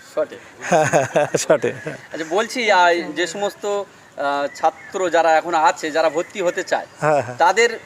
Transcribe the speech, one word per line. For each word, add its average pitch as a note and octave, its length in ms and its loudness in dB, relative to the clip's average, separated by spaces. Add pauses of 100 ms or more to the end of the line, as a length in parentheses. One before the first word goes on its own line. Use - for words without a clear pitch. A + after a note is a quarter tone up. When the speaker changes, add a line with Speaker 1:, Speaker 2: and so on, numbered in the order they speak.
(160)
Speaker 1:
সঠিক। - 240 -6 (320)
Speaker 2:
<laughs> D3+ 680 2
সঠিক। B2 360 0 (140)
Speaker 1:
আচ্ছা, D3+ 420 -12
বলছি, A3 420 -2
আহ, F3 440 4
যে E3+ 120 -2
সমস্ত, G3+ 380 -6
আহ, C#3+ 880 -6
ছাত্র F3+ 540 -2
যারা D#3+ 280 4
এখন D#3+ 160 0
আছে, E3 380 0
যারা D#3+ 180 2
ভর্তি F3 320 -4
হতে F3 220 -2
চায়, C3+ 220 -4 (140)
Speaker 2:
হ্যাঁ, D3 220 2
হ্যাঁ। B2 160 -10
Speaker 1:
তাদের G3+ 480 2